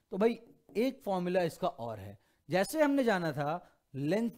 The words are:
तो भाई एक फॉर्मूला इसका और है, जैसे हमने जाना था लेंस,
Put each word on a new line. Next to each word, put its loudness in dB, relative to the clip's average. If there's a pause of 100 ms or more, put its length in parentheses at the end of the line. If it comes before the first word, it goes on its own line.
(120)
तो -4
भाई 2 (380)
एक 0
फॉर्मूला 0
इसका -2
और -8
है, -14 (300)
जैसे 0
हमने 4
जाना 2
था -4 (300)
लेंस, 0